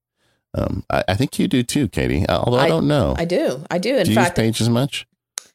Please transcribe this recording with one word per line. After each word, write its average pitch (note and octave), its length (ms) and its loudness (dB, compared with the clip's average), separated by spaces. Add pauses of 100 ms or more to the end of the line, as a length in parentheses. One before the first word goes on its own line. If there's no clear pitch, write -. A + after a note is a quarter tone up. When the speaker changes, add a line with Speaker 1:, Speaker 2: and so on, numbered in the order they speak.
(540)
Speaker 1:
Um, - 360 -4
I, - 180 0
I F#2 80 0
think B2+ 240 -2
you - 80 2
do B2+ 160 2
too, C#3 240 0
Katie, C2 380 0
uh, - 140 2
although B2 180 0
I C3+ 80 4
Speaker 2:
I, - 20 2
Speaker 1:
don't D#3+ 220 0
know. G#2+ 280 2
Speaker 2:
I E3+ 60 -2
do. E3+ 480 -2
I E3+ 60 -2
do. G#3+ 180 -2
In A3 80 2
Speaker 1:
Do E3 80 0
you G#2+ 40 2
Speaker 2:
fact, F3 220 2
Speaker 1:
use A2+ 60 2
Pages A2+ 260 2
much? A#2+ 380 0 (480)